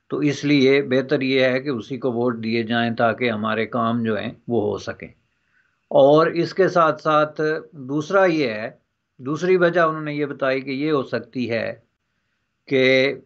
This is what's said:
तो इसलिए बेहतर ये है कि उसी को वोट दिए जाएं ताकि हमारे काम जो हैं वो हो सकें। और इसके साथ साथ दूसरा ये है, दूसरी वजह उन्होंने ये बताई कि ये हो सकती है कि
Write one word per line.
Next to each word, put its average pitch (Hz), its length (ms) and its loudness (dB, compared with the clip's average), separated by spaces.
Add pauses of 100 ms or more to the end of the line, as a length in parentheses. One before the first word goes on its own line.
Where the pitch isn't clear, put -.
(100)
तो 139 120 -4
इसलिए 139 600 2
बेहतर 131 400 0
ये 131 240 2
है 127 140 0
कि 143 100 -8
उसी 120 280 -8
को 127 140 -4
वोट 120 240 -2
दिए 113 280 -2
जाएं 117 300 -2
ताकि 117 340 0
हमारे 110 380 -2
काम 117 380 -2
जो 110 120 -2
हैं 101 320 -10
वो 117 120 0
हो 101 180 -2
सकें। - 360 -14 (760)
और 151 460 6
इसके 170 320 0
साथ 165 240 2
साथ 151 400 0 (420)
दूसरा 151 500 0
ये 156 260 0
है, 107 320 -10 (380)
दूसरी 156 360 0
वजह 175 260 4
उन्होंने 156 320 -2
ये 147 120 -2
बताई 135 340 -2
कि 139 120 -8
ये 143 180 -2
हो 139 120 0
सकती 123 440 -6
है 107 360 -6 (880)
कि 131 540 2